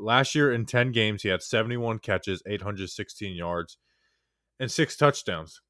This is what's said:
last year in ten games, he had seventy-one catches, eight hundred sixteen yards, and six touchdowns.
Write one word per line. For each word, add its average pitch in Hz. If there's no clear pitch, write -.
last 120
year 147
in 117
ten 123
games, 107
he 107
had 92
seventy-one 117
catches, 92
eight 101
hundred 98
sixteen 98
yards, 85
and 127
six -
touchdowns. 90